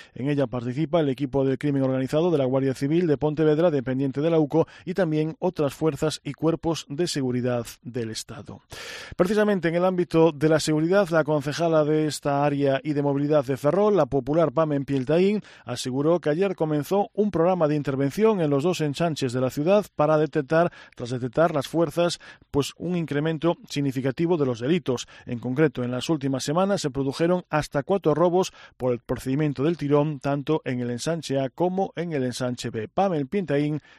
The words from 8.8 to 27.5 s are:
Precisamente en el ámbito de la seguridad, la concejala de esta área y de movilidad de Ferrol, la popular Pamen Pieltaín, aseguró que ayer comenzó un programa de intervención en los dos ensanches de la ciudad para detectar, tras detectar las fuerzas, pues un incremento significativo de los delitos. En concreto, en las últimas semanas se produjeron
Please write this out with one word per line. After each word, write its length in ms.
Precisamente 540
en 60
el 100
ámbito 480
de 160
la 100
seguridad, 520
la 120
concejala 640
de 220
esta 240
área 540
y 80
de 100
movilidad 420
de 120
Ferrol, 400
la 100
popular 460
Pamen 320
Pieltaín, 580
aseguró 560
que 100
ayer 240
comenzó 580
un 200
programa 340
de 80
intervención 680
en 100
los 120
dos 200
ensanches 500
de 80
la 100
ciudad 340
para 200
detectar, 540
tras 160
detectar 420
las 140
fuerzas, 540
pues 240
un 180
incremento 640
significativo 680
de 100
los 140
delitos. 480
En 140
concreto, 420
en 80
las 180
últimas 360
semanas 360
se 100
produjeron 600